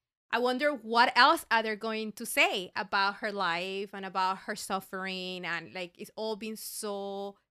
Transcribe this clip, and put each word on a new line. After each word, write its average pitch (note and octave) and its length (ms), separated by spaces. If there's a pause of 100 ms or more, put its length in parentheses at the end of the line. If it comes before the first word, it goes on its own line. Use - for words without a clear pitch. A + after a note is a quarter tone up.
(320)
I A3+ 80
wonder B3+ 340
what A3+ 420
else D4 340
are A3+ 140
they A3 140
going A3 360
to A#3 120
say B3+ 500
about G3 420
her G#3+ 140
life F#3+ 640
and G3 120
about F#3 340
her G#3 160
suffering, F#3 880
and, E3 280
like, F3+ 240
it's - 200
all A3 180
been G#3+ 220
so G3 800 (140)